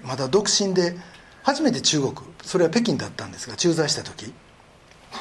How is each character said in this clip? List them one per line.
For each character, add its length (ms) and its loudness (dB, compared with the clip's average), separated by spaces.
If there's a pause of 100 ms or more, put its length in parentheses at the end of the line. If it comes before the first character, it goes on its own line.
ま 120 -8
だ 120 -2
独 200 2
身 260 2
で、 220 2 (460)
初 200 2
め 100 4
て 100 -2
中 200 2
国、 120 -2 (300)
そ 140 -2
れ 80 6
は 40 4
北 120 2
京 160 2
だ 100 -6
っ 40 -12
た 140 -12
ん 60 -12
で 80 -14
す 100 -12
が、 60 -14
駐 180 2
在 160 2
し 60 -2
た 80 -6
時、 300 -14 (880)